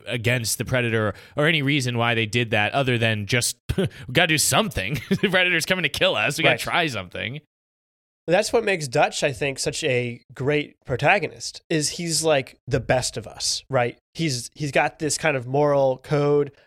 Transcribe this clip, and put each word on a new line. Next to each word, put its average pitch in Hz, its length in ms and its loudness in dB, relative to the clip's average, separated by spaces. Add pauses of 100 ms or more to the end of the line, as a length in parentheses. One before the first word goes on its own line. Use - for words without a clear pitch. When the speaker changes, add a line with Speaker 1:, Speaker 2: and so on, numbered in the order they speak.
Speaker 1:
against 117 540 -2
the 113 60 -4
Predator 113 500 0 (200)
or 147 120 2
any 160 160 2
reason 131 340 0
why 117 160 2
they 113 140 0
did 117 240 0
that 104 220 2
other 127 260 2
than 110 260 0
just, 120 320 0 (100)
<laughs> - 80 -2
"We 196 120 2 (260)
gotta 170 140 4
do 156 100 2
something. 135 680 0
<laughs> - 40 -6
The 202 200 0
Predator's 180 360 2
coming 185 160 0
to 151 80 2
kill 175 260 0
us. 113 220 0
We 165 60 -4
gotta 160 100 4
Speaker 2:
Right. 117 60 -4
Speaker 1:
try 165 260 0
something." 104 560 -8 (840)
Speaker 2:
That's 190 260 2
what 233 100 4
makes 185 240 -2
Dutch, 147 360 0
I 147 100 2
think, 139 240 -4
such - 260 -4
a 123 380 -2 (120)
great 147 420 -2 (100)
protagonist, 147 840 -2
is 151 200 0
he's, 165 340 -4
like, 147 320 0 (120)
the 131 120 0
best 127 380 0
of 104 80 -10
us, - 440 -6
right? 120 280 0 (160)
He's, 135 400 -4
he's 147 180 -6
got 151 280 0
this 147 180 -2
kind 151 180 0
of 123 120 -4
moral 139 500 4
code, 143 540 2 (160)